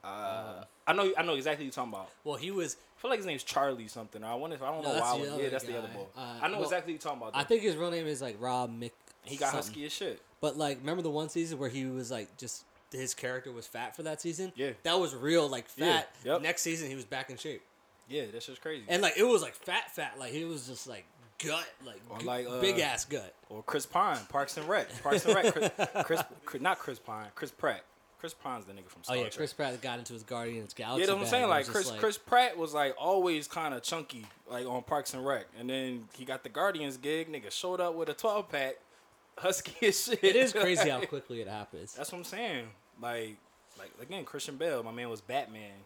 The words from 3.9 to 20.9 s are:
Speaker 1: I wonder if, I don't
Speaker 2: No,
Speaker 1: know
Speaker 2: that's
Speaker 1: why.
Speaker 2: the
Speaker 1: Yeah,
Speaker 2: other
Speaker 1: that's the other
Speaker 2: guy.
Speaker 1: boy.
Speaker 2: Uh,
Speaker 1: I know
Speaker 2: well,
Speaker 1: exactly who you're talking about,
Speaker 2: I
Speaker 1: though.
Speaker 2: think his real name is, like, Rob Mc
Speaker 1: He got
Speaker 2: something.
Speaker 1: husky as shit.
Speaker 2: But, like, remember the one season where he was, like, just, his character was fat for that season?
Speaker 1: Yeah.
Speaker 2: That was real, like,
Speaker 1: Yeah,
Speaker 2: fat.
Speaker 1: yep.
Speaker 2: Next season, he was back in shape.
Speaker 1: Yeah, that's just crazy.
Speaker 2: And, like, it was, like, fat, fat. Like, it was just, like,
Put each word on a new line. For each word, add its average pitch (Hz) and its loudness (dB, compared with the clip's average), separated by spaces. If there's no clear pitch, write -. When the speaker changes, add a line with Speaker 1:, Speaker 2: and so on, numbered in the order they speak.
Speaker 1:
I 113 -4
wonder 156 -4
if, 131 -8
I 131 0
don't 160 -4
Speaker 2:
No, 147 0
Speaker 1:
know 143 2
Speaker 2:
that's 147 4
Speaker 1:
why. 127 2
Speaker 2:
the 143 0
Speaker 1:
Yeah, 143 -4
Speaker 2:
other 139 0
Speaker 1:
that's 131 -2
the 120 -4
other 117 -6
Speaker 2:
guy. 135 -10
Speaker 1:
boy. 95 -8
Speaker 2:
Uh, 120 -10
Speaker 1:
I 143 0
know 196 0
Speaker 2:
well, 202 -2
Speaker 1:
exactly 175 -2
who - -2
you're 151 -10
talking 139 -4
about, 110 -6
Speaker 2:
I 139 2
Speaker 1:
though. 143 -2
Speaker 2:
think 226 6
his 190 4
real 170 0
name 165 -2
is, 139 -2
like, 117 -4
Rob 123 2
Mc 117 -8
Speaker 1:
He 143 -8
got 139 2
Speaker 2:
something. 143 0
Speaker 1:
husky 147 -8
as 151 -4
shit. 180 -6
Speaker 2:
But, 143 0
like, 143 0
remember 156 -2
the 160 0
one 151 -2
season 165 -2
where 135 -2
he 131 -4
was, 127 -4
like, 110 -6
just, - -10
his 127 -4
character 127 -4
was 117 -10
fat 120 -8
for 170 -10
that 156 -4
season? 170 -4
Speaker 1:
Yeah. 131 0
Speaker 2:
That 170 6
was 160 2
real, 147 6
like, 123 -4
Speaker 1:
Yeah, 165 6
Speaker 2:
fat. 160 0
Speaker 1:
yep. 147 4
Speaker 2:
Next 165 2
season, 165 -2
he 135 -6
was 131 -8
back 131 -6
in 127 -12
shape. 139 -8
Speaker 1:
Yeah, 139 -2
that's 113 -8
just 131 -14
crazy. 151 -6
Speaker 2:
And, 175 4
like, 170 4
it 202 10
was, 233 8
like, - -6
fat, - -2
fat. 135 -4
Like, 127 -6
it 160 -4
was 147 -6
just, 127 -10
like, 107 -12